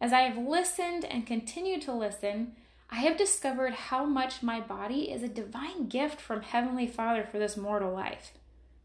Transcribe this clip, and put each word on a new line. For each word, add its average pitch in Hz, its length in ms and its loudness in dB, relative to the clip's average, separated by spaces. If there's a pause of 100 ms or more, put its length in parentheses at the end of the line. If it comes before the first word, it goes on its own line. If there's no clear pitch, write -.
As 240 100 2
I 254 120 8
have 233 140 2
listened 349 680 0
and 233 200 -2
continue 339 540 -2
to 277 140 -4
listen, 214 580 -2 (380)
I 226 100 -6
have 320 180 6
discovered 262 560 2
how 262 320 0
much 262 360 2
my 233 200 0
body 208 500 -2
is 226 100 -4
a 247 60 -4
divine 247 600 -4
gift 294 320 0
from 214 200 -4
Heavenly 247 460 0
Father 226 420 0
for 208 80 -6
this 208 200 0
mortal 202 340 0
life. - 400 -6 (540)